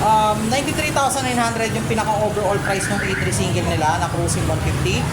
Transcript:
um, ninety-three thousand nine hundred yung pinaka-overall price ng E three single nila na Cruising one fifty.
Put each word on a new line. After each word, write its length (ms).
um, 320
ninety-three 420
thousand 320
nine 160
hundred 320
yung 140
pinaka-overall 800
price 240
ng 180
E 80
three 160
single 320
nila 380
na 80
Cruising 400
one 100
fifty. 400